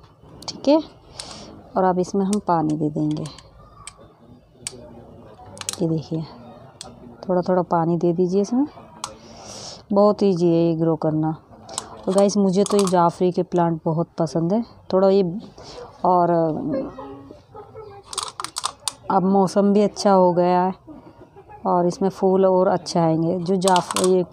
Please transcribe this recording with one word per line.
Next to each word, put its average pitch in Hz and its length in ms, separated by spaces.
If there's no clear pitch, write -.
ठीक - 200
है। 302 140
और 190 80
अब 180 140
इसमें 190 280
हम 208 120
पानी 160 380
दे 151 140
देंगे। 156 340
ये 165 60
देखिए, 160 360
थोड़ा 180 140
थोड़ा 180 200
पानी 170 340
दे 175 160
दीजिए 180 280
इसमें। 247 260
बहुत 208 300
easy 175 260
है 170 200
ये 165 60
ग्रो 165 220
करना। 156 460
और 190 60
guys, 196 220
मुझे 196 280
तो 202 120
ये 196 100
जाफरी 175 460
के 180 100
plant 170 420
बहुत 165 240
पसंद 165 340
है। 226 120
थोड़ा 190 160
ये, 190 320
और 175 260
अब 190 120
मौसम 196 500
भी 208 100
अच्छा 196 300
हो 185 200
गया 180 300
है 185 120
और 180 200
इसमें 180 220
फूल 190 380
और 185 220
अच्छे 180 300
आएंगे। 165 400
जो 175 180
जाफ-, 185 500
ये 185 260